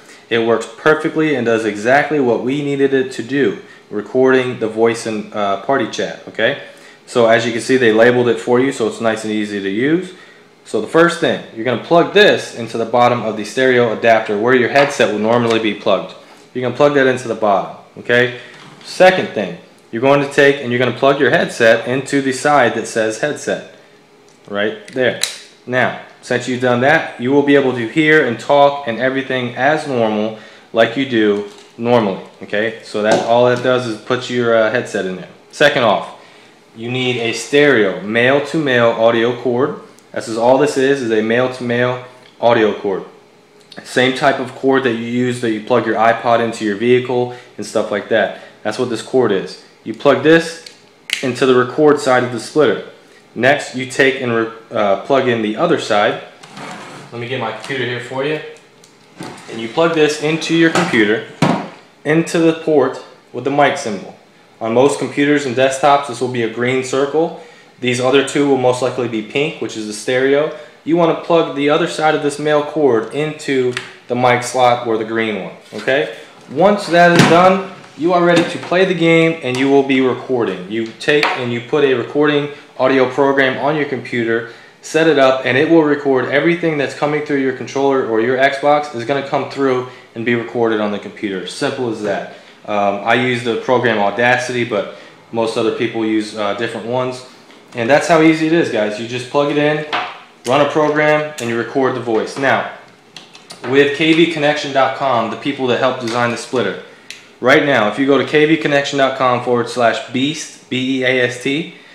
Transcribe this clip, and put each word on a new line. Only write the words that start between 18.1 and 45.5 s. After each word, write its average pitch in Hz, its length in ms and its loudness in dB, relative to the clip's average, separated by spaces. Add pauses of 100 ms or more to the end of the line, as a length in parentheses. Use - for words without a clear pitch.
Second 180 440 4
thing, 90 280 -6 (320)
you're 113 120 -8
going 139 180 4
to 139 140 -4
take 139 280 4
and 120 80 -6
you're 123 100 0
gonna 123 120 0
plug 139 260 2
your 139 120 2
headset 120 580 2
into 135 340 -2
the 135 120 -2
side 127 420 2
that 110 100 -4
says 110 340 -2
headset, 110 540 -6 (760)
right 107 400 -4
there. 123 320 -2 (440)
Now, 123 360 -2 (200)
since 120 240 -4
you've 127 160 -4
done 123 200 2
that, 147 400 0
you 123 100 -2
will 143 100 4
be 139 140 4
able 131 160 2
to 120 160 -4
hear 156 400 2
and 117 100 -4
talk 143 480 2
and 113 140 -6
everything 131 560 -4
as 147 320 -2
normal, 110 520 -2 (340)
like 117 240 2
you 135 80 -2
do 107 400 0 (320)
normally, 113 420 2 (240)
okay? 110 400 -4
So - 180 -6
that, 113 260 2
all 120 180 4
that 123 180 0
does 127 240 0
is 107 100 -6
put 123 320 -6
your, 120 260 0
uh, 110 160 2
headset 101 340 -4
in 92 100 -8
there. 90 140 -14 (220)
Second 143 320 2
off, 95 320 0 (600)
you 117 160 -10
need 127 260 -2
a 113 140 -4
stereo 113 680 2
male-to-male 123 880 2
audio 117 520 2
cord. 131 380 -2 (320)
This - 160 -8
is 110 100 -6
all 123 200 6
this 147 180 2
is, 139 260 2
is 113 100 -4
a 107 100 4
male-to-male 123 840 -2 (380)
audio 113 320 4
cord. 95 320 -4 (800)
Same 131 320 0
type 139 220 2
of 123 160 -8
cord 135 280 2
that 117 120 0
you 117 100 -6
use 123 340 -2
that 117 120 -2